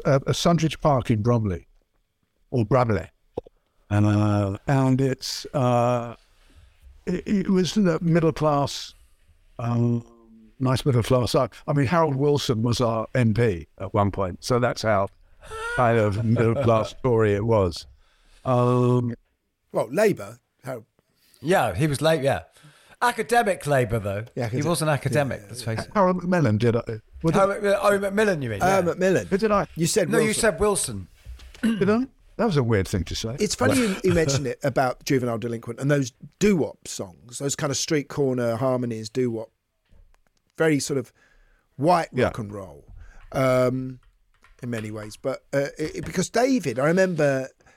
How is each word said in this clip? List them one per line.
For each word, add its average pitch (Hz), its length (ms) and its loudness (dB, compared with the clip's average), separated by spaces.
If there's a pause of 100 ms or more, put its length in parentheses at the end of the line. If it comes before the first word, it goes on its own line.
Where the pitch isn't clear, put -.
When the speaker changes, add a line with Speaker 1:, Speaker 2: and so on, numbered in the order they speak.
Speaker 1:
a, 143 120 4
a 143 160 0
Sundridge 160 480 0
Park 135 300 0
in 110 120 0
Bromley, 110 440 0 (840)
or 120 160 0
Bramley. 113 420 0 (800)
And, 104 180 2
uh, 104 600 2
and 131 340 2
it's, - 540 -4
uh, 120 600 0 (920)
it, 180 200 -6
it 196 220 -2
was 185 260 2
the 175 280 2
middle 160 300 2
class, 143 600 -2 (680)
um, 120 460 0 (560)
nice 131 240 0
middle 123 180 2
class. 123 320 0
I, 131 140 2 (180)
I 151 60 -2
mean, 143 140 2
Harold 156 300 2
Wilson 139 460 0
was 120 200 0
our 113 320 0
M 117 180 4
P 101 340 0 (120)
at 95 160 -12
one 101 160 2
point, 92 340 -6
so 123 140 0
that's 120 240 -2
how 101 260 0 (680)
kind 117 220 2
of 107 260 0
middle 113 380 2
class 110 360 0
Speaker 2:
<laughs> - 40 -18
Speaker 1:
Tory 113 320 2
it 101 120 -2
was. 101 400 0 (580)
Um, 123 720 2 (580)
Speaker 2:
Well, 139 180 -2
Labour. 123 480 -2 (260)
Harold. 127 200 -12 (560)
Speaker 3:
Yeah, 139 340 0
he 127 120 0
was 143 140 -2
late. 160 220 2
Yeah, 123 180 0 (600)
academic 226 640 0
Labour 123 320 2
though. 101 260 -4 (100)
Speaker 2:
Yeah, 120 140 -4
Speaker 3:
He 123 100 -4
Speaker 2:
acad-, 147 100 -2
Speaker 3:
was 170 140 -2
an 156 60 0
academic. 139 540 0
Speaker 2:
yeah, - 60 -20
Speaker 3:
Let's 113 180 -14
Speaker 2:
yeah. 113 80 -2
Speaker 3:
face - 120 -6
it. - 80 -20
Speaker 1:
Harold 185 220 4
Macmillan 170 420 2
did. 117 180 4
I, 117 60 0 (380)
what 160 140 0
did 202 60 6
Speaker 3:
Harold 196 220 2
Mac-, 202 220 2
Owen 202 160 4
Macmillan, 196 420 0
you 120 80 -4
mean? 101 120 -2
Speaker 2:
Uh, 175 40 2
Speaker 3:
Yeah. 190 140 4
Speaker 2:
Macmillan. 175 460 2
Speaker 1:
Who 196 120 -2
did 214 140 2
I? 196 140 2 (100)
Speaker 2:
You 160 100 0
said 185 220 0
Speaker 3:
No, 226 100 2
you 220 80 4
Speaker 2:
Wilson. 214 140 -2
Speaker 3:
said 196 200 0
Wilson. 127 480 -2 (260)
Speaker 1:
<clears throat> - 280 -16
Did 208 280 0
I? 240 160 2 (320)
That 214 80 0
was 180 100 0
a 143 80 2
weird 107 240 2
thing 87 160 -2
to - 100 -8
say. 113 240 -8
Speaker 2:
It's - 160 -2
funny 262 240 0
you, 208 240 0
you 180 120 2
Speaker 1:
<laughs> - 0 -
Speaker 2:
mentioned 147 340 0
it - 160 -8
about 131 400 -2
Juvenile 123 340 0
Delinquent 117 400 -8
and 135 100 -2
those 143 240 0 (280)
doo-wop 175 480 0
songs, 95 500 -14
those 143 160 -4
kind 147 160 -4
of 127 60 -4
street 147 320 -2
corner 127 480 -2
harmonies, 120 540 -2
doo-wop, 117 400 -4 (1080)
very 160 220 4
sort 139 180 -4
of 120 140 -8 (640)
white 165 360 2
Speaker 1:
Yeah. 123 120 0
Speaker 2:
rock - 140 -2
and 101 140 -10
roll, 85 320 -16 (460)
um, 131 720 0 (600)
in 123 80 -10
many 110 200 -8
ways. 107 260 -12
But, - 360 -6
uh, 139 140 0 (120)
it, 156 180 -6
it, 160 100 -8
because 175 240 -4
David, 233 500 0
I 143 60 2
remember 156 600 2 (280)